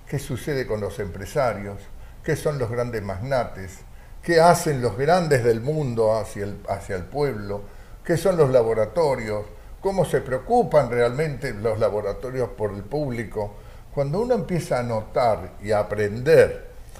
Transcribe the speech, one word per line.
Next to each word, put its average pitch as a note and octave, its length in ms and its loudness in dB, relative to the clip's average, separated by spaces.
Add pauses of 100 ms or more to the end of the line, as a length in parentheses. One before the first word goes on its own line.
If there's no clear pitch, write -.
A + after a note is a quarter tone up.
qué C#3+ 100 -4
sucede C3+ 480 -4
con G#2+ 140 -2
los F#2+ 200 -6
empresarios, G2+ 760 -2 (480)
qué D#3 100 0
son D3 240 -2
los A2+ 120 -2
grandes A#2+ 320 -4
magnates, G2+ 800 -4 (420)
qué E3+ 180 4
hacen D#3+ 400 6
los A2 160 0
grandes C#3+ 480 4
del A2+ 160 4
mundo A#2 560 2
hacia G2+ 280 -4
el, G2+ 120 -8 (120)
hacia F#2+ 280 -4
el F2 80 -6
pueblo, G#2+ 580 -4 (420)
qué E3 120 2
son F#3 200 2
los C#3+ 140 6
laboratorios, A2+ 920 2 (360)
cómo F#3+ 240 2
se C#3 180 0
preocupan C#3+ 680 2
realmente B2 640 0
los G#2+ 260 0
laboratorios G#2+ 720 -2
por G#2 220 -4
el G2 100 -8
público. A2+ 720 -4 (400)
Cuando D3 260 0
uno A#3+ 140 2
empieza E3+ 440 0
a B2 40 0
notar A2 720 0 (100)
y G#2+ 100 0
a G#2 80 4
aprender G#2+ 880 4 (300)